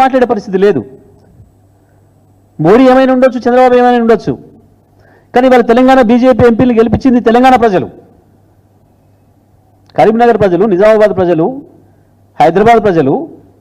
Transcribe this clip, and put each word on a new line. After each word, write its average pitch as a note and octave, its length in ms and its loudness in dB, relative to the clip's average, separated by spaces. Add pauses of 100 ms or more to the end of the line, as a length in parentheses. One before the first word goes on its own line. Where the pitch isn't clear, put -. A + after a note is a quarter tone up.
మాట్లాడే B3+ 300 0
పరిస్థితి G3 320 -6
లేదు. F3+ 180 0 (1800)
మోడీ A3+ 260 4
ఏమైనా C4 240 0
ఉండొచ్చు, B3+ 300 0
చంద్రబాబు B3 340 2
ఏమైనా B3 240 0
ఉండొచ్చు, A3+ 280 -2 (1000)
కానీ B3 160 0
ఇవాళ B3 220 2
తెలంగాణ C4 300 2 (100)
బీజేపీ B3 380 2
ఎంపీని A#3 320 0
గెలిపించింది A#3 480 -2
తెలంగాణ B3+ 340 2
ప్రజలు, F3+ 240 -2 (2000)
కరీంనగర్ A3+ 460 0
ప్రజలు, F3+ 220 0 (100)
నిజామాబాద్ G#3+ 440 2
ప్రజలు, E3+ 280 -2 (920)
హైదరాబాద్ G#3 480 2
ప్రజలు D#3+ 300 -2 (440)